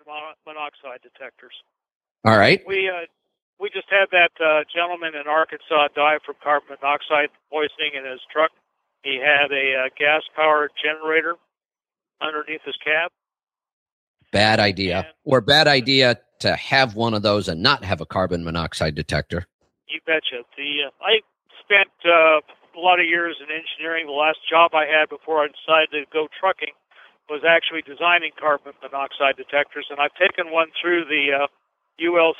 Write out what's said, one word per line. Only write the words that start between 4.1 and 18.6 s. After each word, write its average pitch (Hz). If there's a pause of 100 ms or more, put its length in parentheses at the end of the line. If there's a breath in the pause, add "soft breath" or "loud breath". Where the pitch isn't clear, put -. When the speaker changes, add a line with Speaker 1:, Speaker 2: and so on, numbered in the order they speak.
Speaker 1:
that, 175 (120)
uh, 156 (100)
gentleman 170
in 147
Arkansas 151
die 151
from 143
carbon 143
monoxide 147 (220)
poisoning 151
in 135
his 127 (120)
truck. 156 (540)
He 135
had 143
a, 135
uh, 135
gas-powered 151 (120)
generator 156 (840)
underneath 151
his 131
cab. 160 (1200)
Speaker 2:
Bad 110
idea. 95
Speaker 1:
And 92 (160)
Speaker 2:
Or 135
bad 143
idea 131 (200)
to 92
have 131
one 113
of 104
those 104
and 85
not 135
have 92
a 80
carbon 90
monoxide 80